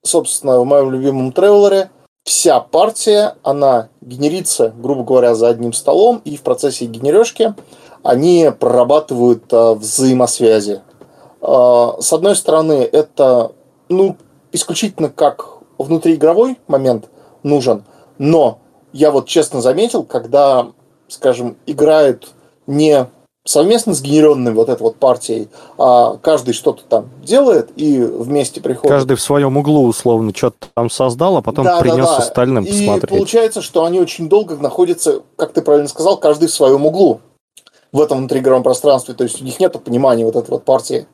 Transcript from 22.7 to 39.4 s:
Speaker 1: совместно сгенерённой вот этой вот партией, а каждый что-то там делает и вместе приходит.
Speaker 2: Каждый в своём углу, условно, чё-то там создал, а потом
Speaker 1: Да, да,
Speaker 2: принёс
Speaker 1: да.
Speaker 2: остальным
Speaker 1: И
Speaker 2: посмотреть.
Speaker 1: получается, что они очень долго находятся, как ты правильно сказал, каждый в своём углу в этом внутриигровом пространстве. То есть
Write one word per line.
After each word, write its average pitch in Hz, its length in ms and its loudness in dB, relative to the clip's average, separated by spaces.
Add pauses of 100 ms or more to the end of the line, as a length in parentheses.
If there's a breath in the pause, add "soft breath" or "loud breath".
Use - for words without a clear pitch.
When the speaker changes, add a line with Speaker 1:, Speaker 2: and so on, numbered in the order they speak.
Speaker 1:
совместно 202 480 0
сгенерённой 139 600 2
вот 113 160 2
этой 117 140 -4
вот 113 140 -2
партией, 123 520 -2 (280 loud breath)
а 120 440 4
каждый 127 320 0
что-то - 340 -4
там 110 220 -2 (140)
делает 226 520 2
и 147 260 0
вместе 120 600 -4
приходит. 131 280 -2
Speaker 2:
Каждый 135 280 0
в - 40 -8
своём 143 360 0
углу, 147 300 2
условно, 113 440 0
чё-то - 440 -6
там 117 140 -2
создал, 135 480 -2
а 120 40 -2
потом - 240 -4
Speaker 1:
Да, 175 100 0
да, 170 60 0
Speaker 2:
принёс 160 260 0
Speaker 1:
да. 151 100 0
Speaker 2:
остальным 123 460 -2
Speaker 1:
И 92 80 -6
Speaker 2:
посмотреть. 202 380 -2
Speaker 1:
получается, 214 520 -2
что 165 220 -2
они 175 160 -2
очень 170 300 -4
долго 196 260 0
находятся, 165 680 -2 (120)
как 151 160 -6
ты 160 100 -2
правильно 147 280 0
сказал, 175 280 -2
каждый 151 300 0
в - 60 -4
своём 139 320 2
углу 156 340 2 (720 soft breath)
в 131 80 -2
этом 147 200 0
внутриигровом 131 440 0
пространстве. 131 500 0
То 127 120 -4
есть - 160 -10